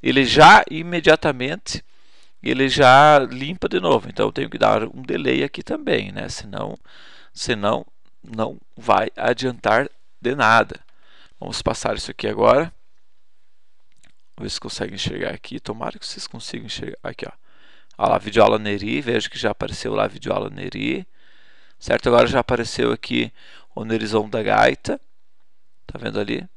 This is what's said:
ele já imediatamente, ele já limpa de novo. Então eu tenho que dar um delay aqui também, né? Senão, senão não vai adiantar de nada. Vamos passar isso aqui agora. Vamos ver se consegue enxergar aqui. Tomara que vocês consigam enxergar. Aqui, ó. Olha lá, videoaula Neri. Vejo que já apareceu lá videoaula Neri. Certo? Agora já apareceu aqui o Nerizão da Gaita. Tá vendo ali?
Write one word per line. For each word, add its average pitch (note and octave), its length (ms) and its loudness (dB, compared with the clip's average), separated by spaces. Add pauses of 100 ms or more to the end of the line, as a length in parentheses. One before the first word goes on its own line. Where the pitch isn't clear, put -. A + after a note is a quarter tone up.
ele C3 220 2
já D#3 460 8
imediatamente, D#3+ 1120 -2 (580)
ele C3 260 0
já C#3+ 500 8
limpa C3+ 500 -4
de F3+ 120 0
novo. D3+ 280 2
Então G#2+ 180 -2
eu G#2+ 60 -4
tenho - 180 -6
que A2 80 -10
dar G#2+ 260 2
um B2+ 180 -14
delay B2+ 420 -2
aqui D3+ 180 -10
também, E3+ 500 -4
né? G2 160 -10
Senão, G2+ 500 -10 (540)
senão G#2+ 540 -4 (360)
não A2 380 -8 (160)
vai A2 400 0
adiantar A#2+ 720 0 (320)
de B2 140 -2
nada. A2+ 440 2 (600)
Vamos - 240 -10
passar - 340 -4
isso - 140 -10
aqui - 180 -8
agora. A2+ 420 4 (1700)
Vamos G2+ 160 -10
ver - 20 -8
se - 60 -10
consegue - 340 -10
enxergar - 400 -6
aqui. - 240 -14
Tomara A2+ 400 -10
que - 80 -14
vocês - 200 -12
consigam A2+ 400 -14
enxergar. - 360 -12
Aqui, - 240 -10
ó. - 60 -16 (680)
Olha A2 140 4
lá, - 60 4
videoaula G#2+ 400 4
Neri. G#2 420 -4
Vejo A#2 300 -2
que - 80 -14
já A2 120 -2
apareceu - 440 -8
lá G#2+ 120 0
videoaula G2+ 440 -6
Neri. G2 560 -8 (720)
Certo? - 300 -2
Agora A#2+ 180 6
já B2 140 2
apareceu A#2 500 -2
aqui A#2 420 -4 (420)
o - 100 -8
Nerizão G#2+ 460 -2
da A2+ 120 -4
Gaita. A2 580 2 (840)
Tá A#2 120 -12
vendo A2 200 -6
ali? A#2 380 -6